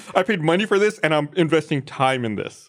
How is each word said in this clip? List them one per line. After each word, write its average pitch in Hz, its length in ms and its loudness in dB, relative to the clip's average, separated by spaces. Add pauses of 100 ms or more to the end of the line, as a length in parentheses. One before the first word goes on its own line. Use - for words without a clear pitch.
(140)
I 185 80 4
paid 190 200 0
money 175 240 2
for 202 120 2
this, 208 220 0
and 156 140 0
I'm 147 220 0
investing 156 460 0
time 131 420 -2
in 107 120 -4
this. - 320 -10